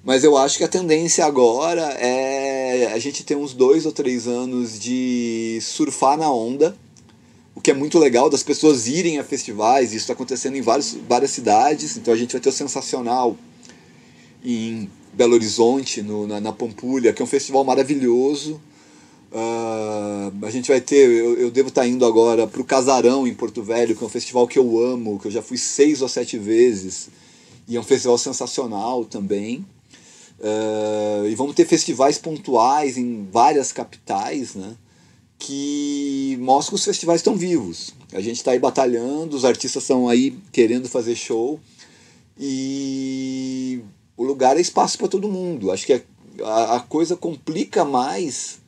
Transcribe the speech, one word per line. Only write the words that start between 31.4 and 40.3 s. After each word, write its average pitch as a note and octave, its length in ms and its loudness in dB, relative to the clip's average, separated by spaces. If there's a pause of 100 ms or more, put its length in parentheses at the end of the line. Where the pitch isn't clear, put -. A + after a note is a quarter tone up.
ter E3+ 100 6
festivais C#3+ 540 2
pontuais C3+ 800 0
em A#2 320 -6
várias C3 400 4
capitais, A#2+ 800 -6
né? G2+ 220 -12 (640)
Que C#3+ 1000 -4
mostram C3+ 300 2
que - 80 -6
os - 60 -2
festivais E3+ 360 0
tão - 140 2
vivos. D#3+ 580 -4 (180)
A G2 100 -6
gente A2+ 220 -6
tá C3+ 80 0
aí B2 80 2
batalhando, C3+ 800 -2
os B2+ 80 -2
artistas B2+ 400 0
tão B2 240 2
aí B2+ 260 2 (160)